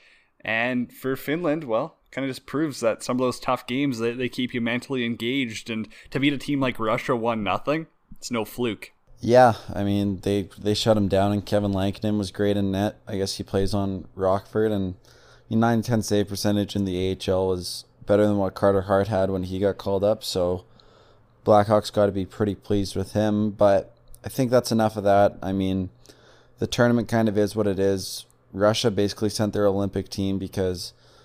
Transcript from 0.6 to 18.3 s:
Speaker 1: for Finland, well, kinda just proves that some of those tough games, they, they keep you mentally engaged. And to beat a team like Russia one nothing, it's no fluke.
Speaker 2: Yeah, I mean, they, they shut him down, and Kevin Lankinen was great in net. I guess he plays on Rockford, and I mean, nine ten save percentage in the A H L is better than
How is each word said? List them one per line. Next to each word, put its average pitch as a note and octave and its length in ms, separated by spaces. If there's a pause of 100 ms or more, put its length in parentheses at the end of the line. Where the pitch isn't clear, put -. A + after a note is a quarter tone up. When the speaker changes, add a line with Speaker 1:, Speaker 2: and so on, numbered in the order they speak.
Speaker 1:
for C3 260
Finland, D#3 480
well, B2 340 (140)
kinda C3+ 160
just - 180
proves D3 340
that A2 220
some B2+ 140
of B2+ 40
those B2+ 200
tough - 260
games, C3 320
they, A#2 140
they B2+ 180
keep B2 240
you A#2+ 60
mentally A#2+ 440
engaged. A#2 640
And A2 200 (220)
to C3+ 100
beat C#3+ 120
a C3 60
team C#3+ 220
like B2+ 180
Russia A2+ 360
one A2+ 280
nothing, C#3 460 (280)
it's - 140
no A2+ 160
fluke. A#2 460 (280)
Speaker 2:
Yeah, A#2+ 340 (200)
I G2+ 100
mean, G2+ 360
they, G2+ 360
they G2+ 180
shut A2 220
him G2+ 120
down, G2 240
and G2+ 120
Kevin G#2 280
Lankinen G2 440
was G2 140
great G2+ 260
in G2 160
net. G2 340
I G#2 120
guess G2 180
he G2 60
plays G2+ 320
on G2 400
Rockford, G2+ 580
and F#2+ 220 (100)
I - 500
mean, A2+ 60
nine A#2 220
ten A2 200
save G#2 260
percentage G2+ 480
in G2+ 80
the F#2 120
A F#2+ 140
H F#2+ 180
L F#2+ 240
is - 340 (200)
better G2+ 180
than G#2 140